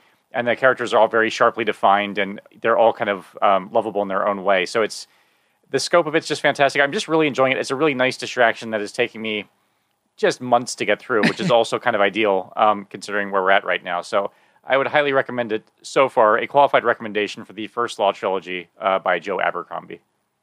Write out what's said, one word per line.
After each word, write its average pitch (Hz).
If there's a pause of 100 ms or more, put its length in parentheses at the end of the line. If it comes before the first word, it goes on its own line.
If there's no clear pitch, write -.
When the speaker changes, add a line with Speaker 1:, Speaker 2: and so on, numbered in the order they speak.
(320)
Speaker 1:
And 120
the 117
characters 123
are 120
all 110
very 110
sharply 117
defined, 101
and 196 (220)
they're 117
all 113
kind 110
of, 95
um, 98
lovable 104
in 98
their 95
own 98
way. 92
So 113
it's, - (640)
the 135
scope 175
of 151
it's 156
just 143
fantastic. 139
I'm 139
just 196
really 156
enjoying 131
it. 120
It's -
a 139
really 143
nice 127
distraction 117
that 110
is 104
taking 117
me 107 (680)
just 180
months 123
to 117
get 104
through, 107
which 98
is 101
Speaker 2:
<laughs> -
Speaker 1:
also 117
kind 120
of 101
ideal, 98
um, 104
considering 101
where 98
we're 92
at 98
right 90
now. 87
So 101 (340)
I 131
would 135
highly 143
recommend 123
it 110 (180)
so 139
far, 113
a 120
qualified 135
recommendation 107
for 110
the 104
First 117
Law 101
trilogy, 92 (120)
uh, 95
by 90
Joe 95
Abercrombie. 87 (420)